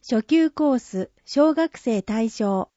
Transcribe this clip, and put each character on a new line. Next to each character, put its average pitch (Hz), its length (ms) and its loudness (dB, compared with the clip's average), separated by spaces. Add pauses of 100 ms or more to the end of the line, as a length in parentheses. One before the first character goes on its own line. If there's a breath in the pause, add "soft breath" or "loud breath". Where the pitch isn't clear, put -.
初 220 220 -2
級 320 280 2
コ 294 240 0
ー 247 40 0
ス、 - 320 -8 (160)
小 302 260 2
学 320 260 -2
生 220 220 -2
対 220 280 -2
象。 196 480 -4